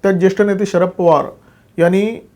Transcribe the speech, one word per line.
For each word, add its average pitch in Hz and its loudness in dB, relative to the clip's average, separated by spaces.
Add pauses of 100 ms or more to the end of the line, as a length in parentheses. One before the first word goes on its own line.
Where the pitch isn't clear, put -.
त्यात 196 0
ज्येष्ठ 185 0
नेते 202 0
शरद 180 -2
पवार 170 0 (540)
यांनी 196 0